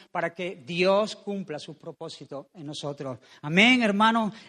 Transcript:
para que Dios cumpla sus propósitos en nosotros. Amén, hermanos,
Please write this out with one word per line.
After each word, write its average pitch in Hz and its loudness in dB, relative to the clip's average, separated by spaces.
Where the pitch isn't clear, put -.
para 170 -4
que 185 -8
Dios 185 2
cumpla 196 -8
sus 151 -14
propósitos 151 -14
en 165 -14
nosotros. 143 -8
Amén, 226 6
hermanos, 220 2